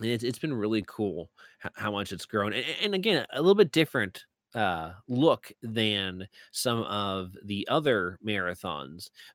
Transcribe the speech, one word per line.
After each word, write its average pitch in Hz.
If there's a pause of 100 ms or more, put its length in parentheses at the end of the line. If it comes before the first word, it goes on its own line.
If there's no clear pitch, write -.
And 113
it's, 117
it's 131
been 156
really 107
cool 95 (320)
ho-, -
how 110
much 101
it's 90
grown. 104
A, 98
a, 135
and 208
again, 190
a 135
little 185
bit 196
different, 131 (300)
uh, 90 (140)
look 131 (100)
than 101 (260)
some 117
of 95
the 101
other 117
marathons. 87 (240)